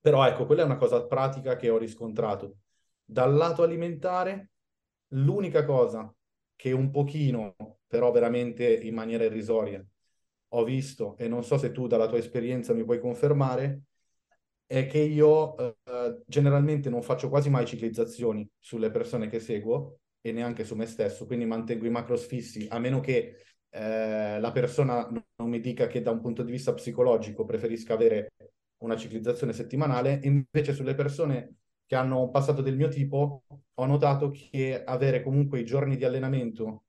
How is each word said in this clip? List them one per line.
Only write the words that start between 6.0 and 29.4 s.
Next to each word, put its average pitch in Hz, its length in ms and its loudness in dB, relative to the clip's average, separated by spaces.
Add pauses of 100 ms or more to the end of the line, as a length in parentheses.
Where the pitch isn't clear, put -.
che 131 160 -4
un 135 180 0
pochino, 139 640 -2 (320)
però 120 240 2
veramente 120 600 2
in 110 220 0
maniera 113 300 -2
irrisoria, 107 600 -2 (680)
ho 117 140 0
visto, 127 540 -4
e 117 100 -6
non 120 160 -4
so 135 140 0
se 120 140 -2
tu 127 140 -4
dalla 113 220 2
tua 117 100 0
esperienza 120 540 -2
mi 113 120 0
puoi 117 160 0
confermare, 135 800 0 (840)
è 131 220 0
che 143 120 0
io, 151 600 6
eh, 120 680 -6
generalmente 143 640 2
non 120 140 -4
faccio - 260 -4
quasi 143 220 2
mai 123 160 4
ciclizzazioni 113 840 -4 (100)
sulle 110 320 -4
persone 113 380 -2
che 110 120 -4
seguo 110 580 -4 (220)
e 113 120 -6
neanche 117 320 -6
su 110 100 -8
me 113 120 -4
stesso, - 400 -4
quindi 120 200 -4
mantengo 113 400 -4
i 117 40 0
macros 117 360 -2
fissi, 110 440 -8
a 120 80 -6
meno 127 220 0
che, 123 360 -2 (340)
eh, 107 720 -4
la 117 120 -2
persona 123 560 0
non 117 400 -8
mi 117 120 -2
dica 120 280 -2
che 123 120 -2
da 117 100 -2
un 113 100 -2
punto 120 220 -6
di 117 100 -6
vista 123 220 -2
psicologico 110 680 0
preferisca 113 500 -4
avere 110 380 4 (460)
una 113 180 -4
ciclizzazione 113 560 -4